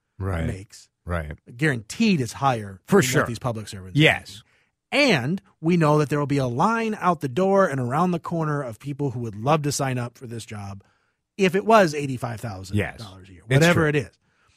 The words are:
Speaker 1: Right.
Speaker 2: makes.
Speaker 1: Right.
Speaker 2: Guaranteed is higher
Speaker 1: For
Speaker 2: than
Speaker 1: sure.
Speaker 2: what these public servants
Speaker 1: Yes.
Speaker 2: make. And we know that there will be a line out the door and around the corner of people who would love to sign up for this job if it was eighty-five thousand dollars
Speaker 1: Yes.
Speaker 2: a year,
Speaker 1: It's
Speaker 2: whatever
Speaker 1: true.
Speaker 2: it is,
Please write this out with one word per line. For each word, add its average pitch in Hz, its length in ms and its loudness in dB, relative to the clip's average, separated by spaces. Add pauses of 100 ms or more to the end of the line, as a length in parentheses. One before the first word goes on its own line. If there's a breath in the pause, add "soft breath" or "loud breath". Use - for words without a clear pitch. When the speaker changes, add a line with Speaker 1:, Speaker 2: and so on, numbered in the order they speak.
(200)
Speaker 1:
Right. 92 260 -4
Speaker 2:
makes. 92 420 -10 (160)
Speaker 1:
Right. 80 280 -6 (240)
Speaker 2:
Guaranteed 151 640 0
is 117 140 -6
higher 107 520 -2
Speaker 1:
For 196 140 6
Speaker 2:
than 127 100 2
Speaker 1:
sure. 135 120 2
Speaker 2:
what 110 60 -2
these 117 120 -6
public 110 280 -6
servants 95 300 -6
Speaker 1:
Yes. 135 380 4
Speaker 2:
make. - 80 -20 (460)
And 196 520 2 (180 soft breath)
we 170 160 2
know 151 220 4
that 147 100 0
there 147 100 -2
will 147 80 -2
be 139 120 0
a 131 80 0
line 214 520 0
out 175 220 0
the 143 80 -6
door 190 400 2
and 139 120 -4
around 147 320 0
the 170 60 -2
corner 151 440 -4
of 117 160 -10
people 143 320 -6
who 123 100 -8
would 113 140 -8
love 143 280 2
to 143 100 -2
sign 131 260 -2
up 120 180 -8
for 131 100 -16
this 113 200 -12
job 98 360 -12 (540)
if 185 180 2
it 202 120 0
was 202 280 6
eighty-five 131 460 -6
thousand 98 380 -8
dollars 92 200 -4
Speaker 1:
Yes. - 300 -20
Speaker 2:
a - 40 -20
year, - 140 -20
Speaker 1:
It's 123 80 0
Speaker 2:
whatever 170 280 6
Speaker 1:
true. 151 80 2
Speaker 2:
it 147 60 -2
is, 120 140 -2 (460)